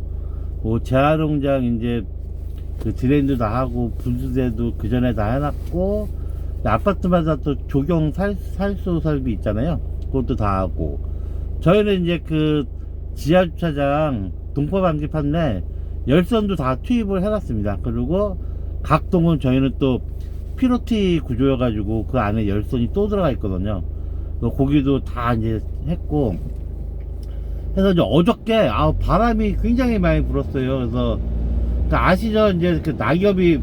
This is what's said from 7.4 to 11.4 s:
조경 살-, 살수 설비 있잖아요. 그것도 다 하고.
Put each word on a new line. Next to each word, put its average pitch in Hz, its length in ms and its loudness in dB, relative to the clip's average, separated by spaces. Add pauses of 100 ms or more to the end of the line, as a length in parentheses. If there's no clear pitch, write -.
조경 156 460 2
살-, 202 240 -2
살수 190 640 -2
설비 139 320 0
있잖아요. 113 460 0 (260)
그것도 131 300 0
다 101 240 0
하고. 80 380 -2 (600)